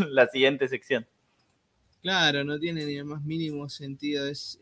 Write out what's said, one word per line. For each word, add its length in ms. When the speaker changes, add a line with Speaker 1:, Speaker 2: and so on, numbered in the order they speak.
Speaker 1:
la 180
siguiente 400
sección. 380
Speaker 2:
Claro, 420
no 160
tiene 260
ni 120
el 80
más 180
mínimo 460
sentido, 580
es... 340